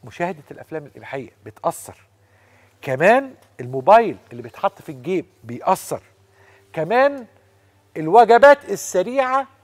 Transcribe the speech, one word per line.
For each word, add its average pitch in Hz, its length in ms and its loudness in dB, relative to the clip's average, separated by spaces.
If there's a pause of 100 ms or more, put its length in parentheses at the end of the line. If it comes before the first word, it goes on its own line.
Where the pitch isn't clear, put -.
مشاهدة 165 480 -8
الأفلام 147 340 -14
الإباحية 127 440 -16 (160)
بتأثر، - 520 -10 (840)
كمان 220 520 0 (260)
الموبايل 135 580 2 (140)
اللي 120 120 -16
بيتحط - 380 -8
في - 80 -20
الجيب 147 360 -6 (180)
بيأثر، 120 580 -6 (720)
كمان 247 520 -2 (720)
الوجبات 226 720 6
السريعة 254 760 -4 (160)